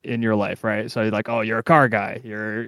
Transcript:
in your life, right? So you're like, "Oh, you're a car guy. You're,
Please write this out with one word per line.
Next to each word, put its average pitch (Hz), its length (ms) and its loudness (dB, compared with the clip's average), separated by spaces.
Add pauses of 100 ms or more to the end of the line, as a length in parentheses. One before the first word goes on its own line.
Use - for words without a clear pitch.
in 117 200 -4
your 110 120 2
life, 101 300 -2
right? 110 260 -2
So 117 120 -2
you're 110 80 0
like, 107 180 -2
"Oh, 117 140 0
you're 110 160 -2
a 110 40 -2
car 147 260 6
guy. 104 360 -2
You're, 107 440 -6